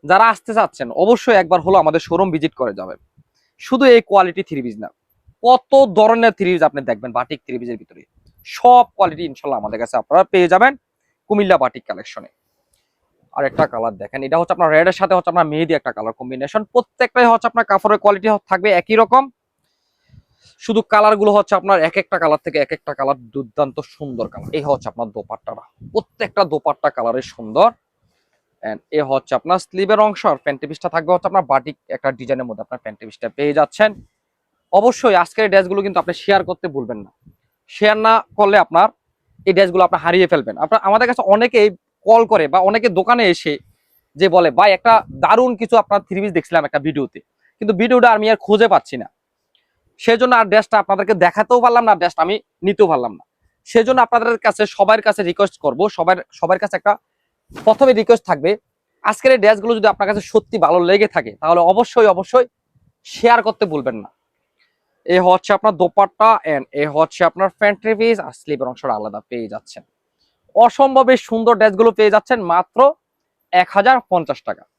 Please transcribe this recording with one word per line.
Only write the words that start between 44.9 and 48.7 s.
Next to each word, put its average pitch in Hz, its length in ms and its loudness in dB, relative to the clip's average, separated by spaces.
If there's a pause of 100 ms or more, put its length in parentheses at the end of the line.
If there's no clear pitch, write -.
দারুণ 240 320 2
কিছু 226 200 -4
আপনার 202 240 0
থ্রি 190 200 -8
পিস 202 120 -6
দেখছিলাম 160 320 -2
একটা 143 220 -4
ভিডিওতে, 139 340 -8 (400)
কিন্তু 214 200 -4
ভিডিওটা 240 360 4
আমি 214 140 -4
আর 214 160 2
খুঁজে 214 220 2
পাচ্ছি 151 280 0